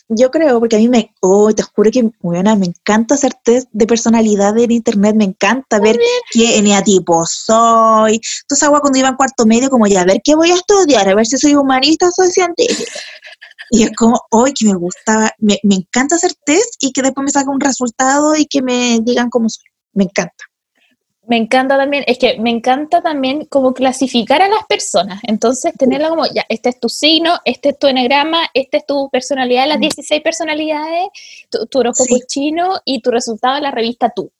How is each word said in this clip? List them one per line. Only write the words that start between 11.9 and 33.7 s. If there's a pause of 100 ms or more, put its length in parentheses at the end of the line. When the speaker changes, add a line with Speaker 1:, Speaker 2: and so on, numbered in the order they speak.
Speaker 1:
o
soy
científica. (760)
Y
es
como,
"Ay,
que
me
gusta,
me,
me
encanta
hacer (140)
test
y
que
después
me
salga
un
resultado
y
que
me
digan
cómo
soy". (280)
Me
encanta. (840)
Speaker 2:
Me
encanta
también,
es
que
me
encanta
también
como
clasificar
a
las
personas,
entonces
tenerla
como,
ya,
este
es
tu
signo,
este
es
tu
enagrama,
este
es
tu
personalidad,
las
Speaker 1:
Mm.
Speaker 2:
dieciséis
personalidades, (420)
tu,
tu
horóscopo
Speaker 1:
Sí.
Speaker 2:
chino
y
tu
resultado
de
la